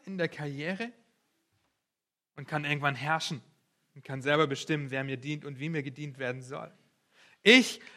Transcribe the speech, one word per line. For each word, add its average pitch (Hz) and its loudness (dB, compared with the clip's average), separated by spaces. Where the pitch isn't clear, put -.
in 190 -10
der 165 0
Karriere 160 -6
und 143 -12
kann 151 -2
irgendwann 143 0
herrschen 147 -2
und 135 -20
kann 135 -8
selber 147 4
bestimmen, 139 -2
wer 135 -2
mir 135 -4
dient 147 -8
und 139 -10
wie 147 -6
mir 156 -2
gedient 139 -10
werden 127 -4
soll. 131 -12
Ich 240 8